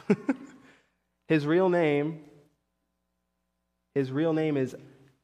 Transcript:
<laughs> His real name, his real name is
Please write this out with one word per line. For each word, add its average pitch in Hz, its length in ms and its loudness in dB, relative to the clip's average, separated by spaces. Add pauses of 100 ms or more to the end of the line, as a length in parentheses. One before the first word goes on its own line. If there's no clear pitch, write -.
<laughs> 208 80 4 (1120)
His 151 180 2
real 180 220 4
name, 156 500 0 (1800)
his 131 160 -2
real 156 220 -2
name 156 240 0
is 131 180 -4 (480)